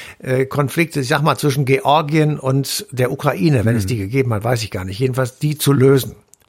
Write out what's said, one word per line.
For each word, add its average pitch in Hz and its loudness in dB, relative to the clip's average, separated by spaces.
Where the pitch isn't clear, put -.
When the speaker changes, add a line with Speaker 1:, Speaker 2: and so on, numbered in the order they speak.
Speaker 1:
äh, 131 0
Konflikte, 147 -2
ich 123 -4
sag 147 0
mal, 147 2
zwischen 143 0
Georgien 151 2
und 135 -2
der 123 0
Ukraine, 139 0
wenn 120 2
es 104 -2
Speaker 2:
Mhm. 92 -4
Speaker 1:
die 120 -2
gegeben 120 -2
hat, 104 -4
weiß 120 0
ich 101 -10
gar 92 -8
nicht. 95 -10
Jedenfalls 127 -2
die 147 -2
zu 139 2
lösen, 135 4